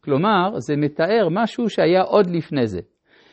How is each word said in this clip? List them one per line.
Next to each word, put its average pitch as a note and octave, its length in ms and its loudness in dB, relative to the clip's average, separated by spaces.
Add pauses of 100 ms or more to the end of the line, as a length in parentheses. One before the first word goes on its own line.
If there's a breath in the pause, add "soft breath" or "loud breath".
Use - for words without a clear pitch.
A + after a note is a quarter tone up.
כלומר, D3 580 0
זה C#3+ 180 -4
מתאר E3 540 0
משהו A3 380 -2
שהיה F3+ 340 2
עוד G3+ 280 2
לפני D3+ 360 -2
זה. F#2 140 -6 (520 soft breath)